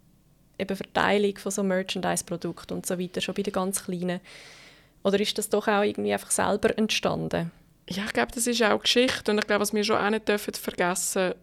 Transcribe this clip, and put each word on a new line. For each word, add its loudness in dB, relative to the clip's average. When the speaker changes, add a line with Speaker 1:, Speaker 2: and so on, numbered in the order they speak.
Speaker 1:
eben -4
Verteilung 2
von -6
so -2
Merchandise-Produkten -2
und -6
so -2
weiter, -6
schon -4
bei 0
den -6
ganz -2
Kleinen. -4
Oder 4
ist -2
das -4
doch 2
auch 6
irgendwie 0
einfach -4
selber 2
entstanden? 0
Speaker 2:
Ja, -4
ich -4
glaube, 0
das -2
ist 2
auch 4
Geschichte. 2
Und 4
ich 0
glaube, 2
was 0
wir 2
schon 2
auch 2
nicht 0
dürfen 0
vergessen, 0